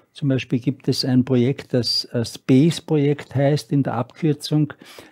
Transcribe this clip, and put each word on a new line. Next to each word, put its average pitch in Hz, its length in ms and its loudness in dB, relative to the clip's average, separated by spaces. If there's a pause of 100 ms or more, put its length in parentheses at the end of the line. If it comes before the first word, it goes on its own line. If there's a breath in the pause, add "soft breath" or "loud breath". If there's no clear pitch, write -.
(120)
Zum - 160 -6
Beispiel 131 320 -2
gibt - 300 -4
es - 160 -2
ein 127 180 4
Projekt, 127 500 0
das, - 320 -2
äh, 120 200 -4
Space-Projekt 147 1120 0
heißt 143 360 0
in 143 120 2
der 127 100 -2
Abkürzung. 147 800 -2 (380 loud breath)